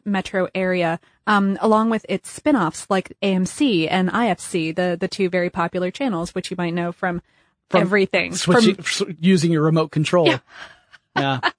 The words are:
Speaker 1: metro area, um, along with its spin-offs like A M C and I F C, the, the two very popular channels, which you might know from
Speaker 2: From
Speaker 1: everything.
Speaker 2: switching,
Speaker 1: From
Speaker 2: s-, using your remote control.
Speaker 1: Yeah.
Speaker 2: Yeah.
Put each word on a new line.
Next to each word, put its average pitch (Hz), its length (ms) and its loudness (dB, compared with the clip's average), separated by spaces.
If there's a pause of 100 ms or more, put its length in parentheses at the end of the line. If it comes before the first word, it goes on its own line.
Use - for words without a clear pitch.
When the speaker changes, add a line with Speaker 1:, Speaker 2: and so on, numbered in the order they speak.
Speaker 1:
metro 190 500 -2
area, 180 460 -2 (260)
um, 196 320 2
along 220 300 2
with 220 180 -2
its - 240 -6
spin-offs 220 580 0
like 190 220 -2 (100)
A 196 120 0
M 185 120 0
C 185 440 0
and 185 200 2
I 233 200 0
F 175 100 -2
C, 160 320 -4
the, 175 260 -2
the 185 120 -4
two 185 200 -2
very 180 200 -2
popular 180 420 -4
channels, 185 420 -4
which - 160 -6
you 190 80 -8
might 175 160 -2
know 175 200 -2
from 180 280 -4 (480)
Speaker 2:
From 185 120 4
Speaker 1:
everything. 185 540 0
Speaker 2:
switching, 196 420 4
Speaker 1:
From - 340 -6
Speaker 2:
s-, 160 80 -10
using 170 320 4
your 156 100 2
remote 156 300 2
control. 160 360 2
Speaker 1:
Yeah. 139 120 0 (760)
Speaker 2:
Yeah. 277 240 0 (200)